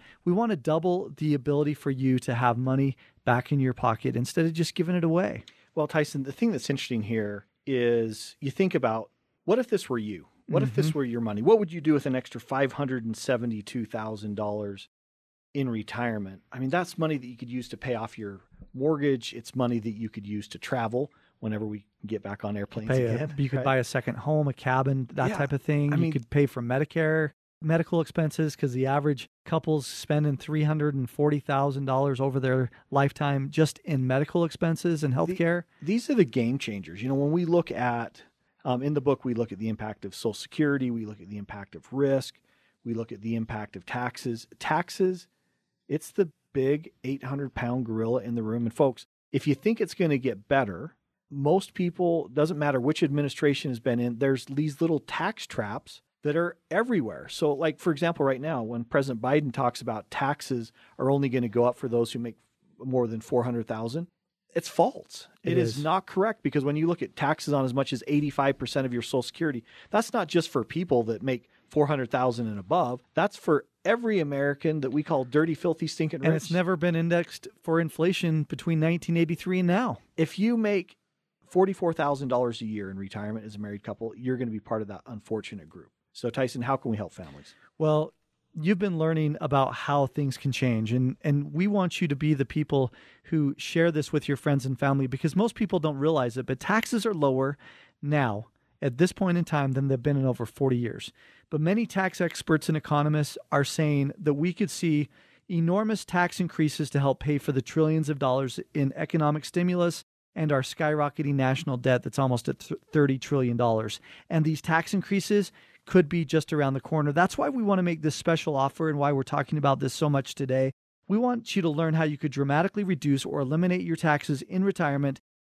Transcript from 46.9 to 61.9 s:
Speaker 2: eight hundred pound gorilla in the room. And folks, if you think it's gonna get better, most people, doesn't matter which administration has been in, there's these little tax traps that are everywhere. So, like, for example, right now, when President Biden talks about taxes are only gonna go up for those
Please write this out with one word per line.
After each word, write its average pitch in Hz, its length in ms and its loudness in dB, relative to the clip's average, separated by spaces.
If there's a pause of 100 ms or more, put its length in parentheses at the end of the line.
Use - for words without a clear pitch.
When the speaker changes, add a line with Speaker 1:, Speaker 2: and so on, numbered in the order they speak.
Speaker 2:
eight 135 200 -4
hundred 139 300 -6
pound 123 320 -2
gorilla 113 340 0
in 120 140 -4
the 117 80 -2
room. 113 240 -2
And 113 80 -4
folks, 135 320 0 (260)
if 135 140 0
you 147 80 4
think 220 260 0
it's 190 140 -2
gonna 156 240 2
get 117 300 -4
better, 123 480 0 (340)
most 147 440 2
people, 175 540 0
doesn't 147 300 2
matter 143 220 2
which 143 220 2
administration 143 680 2
has 120 100 -6
been 120 200 0
in, 120 180 -2
there's 135 280 2
these 143 340 -4
little 165 200 2
tax - 460 -6
traps - 560 -8 (200)
that 147 140 0
are 170 200 0 (140)
everywhere. 170 580 0
So, 151 240 0
like, 156 260 0
for 175 140 0
example, 160 340 0
right 131 140 0
now, 143 220 -2
when 117 220 -4
President 135 380 0
Biden 139 300 2
talks 123 280 0
about 113 300 -8
taxes 135 640 -4 (260)
are 131 120 2
only 139 180 4
gonna 123 200 0
go 117 160 4
up 123 120 4
for 131 120 -6
those 117 240 2